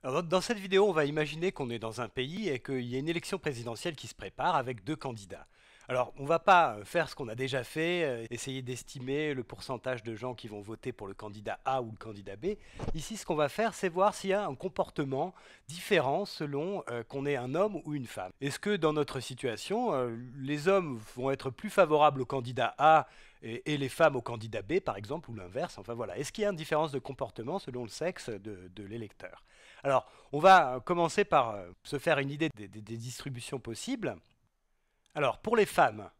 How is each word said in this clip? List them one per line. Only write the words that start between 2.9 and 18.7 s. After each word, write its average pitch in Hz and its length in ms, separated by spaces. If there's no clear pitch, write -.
a 131 40
une 147 100
élection 170 300
présidentielle 120 580
qui - 100
se - 80
prépare 139 400
avec 123 300
deux 147 120
candidats. 101 500
Alors, 127 300
on 139 80
va 160 120
pas, 165 360
euh, 104 100
faire 165 240
ce - 60
qu'on 131 140
a 110 60
déjà 131 300
fait, 170 400
euh, 117 240
essayer 131 320
d'estimer 131 720
le 131 100
pourcentage 123 600
de 113 120
gens 120 200
qui 110 120
vont 104 140
voter 110 320
pour 104 140
le 98 80
candidat 104 500
A 131 160
ou 113 100
le 110 60
candidat 101 400
B. 180 200
Ici, 160 240
ce - 80
qu'on 175 100
va 147 140
faire, 220 240
c'est - 160
voir 185 260
s'il - 140
y 185 60
a 202 120
un 143 80
comportement 156 800
différent 170 580
selon, 156 640
euh, 120 120
qu'on 139 220
est 143 120
un 123 180
homme 190 320
ou 147 80
une 135 120
femme. 92 260
Est-ce 139 160
que 208 180